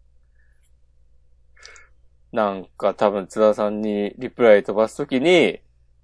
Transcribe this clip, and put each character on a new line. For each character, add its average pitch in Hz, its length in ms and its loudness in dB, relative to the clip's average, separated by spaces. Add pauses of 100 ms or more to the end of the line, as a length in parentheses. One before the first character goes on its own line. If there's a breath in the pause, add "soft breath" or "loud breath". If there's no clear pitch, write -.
(2250 loud breath)
な 107 200 -2
ん 95 140 -12
か - 280 -4
多 107 160 0
分 98 160 -4
津 - 140 -10
田 107 140 4
さ 104 160 -4
ん 104 120 -8
に 104 360 -4
リ 123 120 -12
プ - 140 -4
ラ 107 140 8
イ 98 60 0
飛 101 140 -6
ば 110 100 0
す - 100 -16
と 143 80 -8
き 131 140 -4
に、 151 400 2 (440)